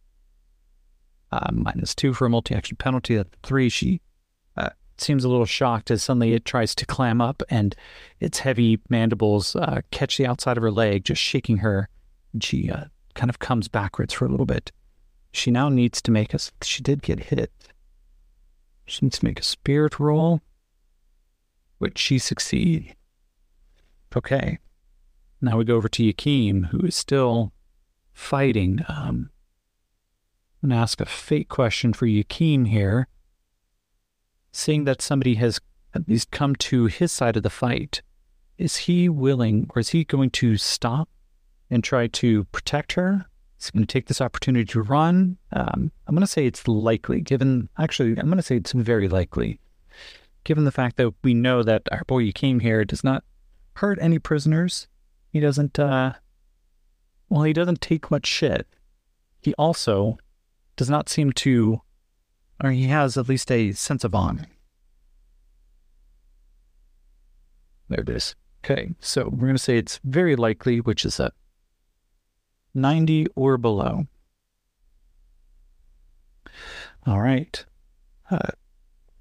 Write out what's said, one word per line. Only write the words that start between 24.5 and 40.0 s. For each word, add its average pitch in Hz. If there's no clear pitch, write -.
Now 113
we 117
go 117
over 110
to -
Yakim, 107
who -
is 185
still 117
fighting. 135
Um, 123
I'm 143
gonna 117
ask -
a -
fake -
question 120
for 120
Yakim 123
here. 107
Seeing 151
that 135
somebody 131
has 113
at -
least 113
come 139
to 120
his 170
side 117
of 101
the 110
fight, -
is 175
he 175
willing, 131
or 123
is 113
he 165